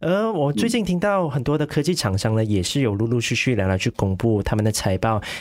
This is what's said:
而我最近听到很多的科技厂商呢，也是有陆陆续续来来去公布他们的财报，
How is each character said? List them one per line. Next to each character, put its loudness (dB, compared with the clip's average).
而 0
我 0
最 0
近 0
听 0
到 0
很 -2
多 0
的 0
科 0
技 0
厂 0
商 0
呢， 2
也 0
是 -2
有 2
陆 0
陆 0
续 -2
续 0
来 0
来 2
去 -2
公 0
布 2
他 -2
们 2
的 2
财 0
报， 0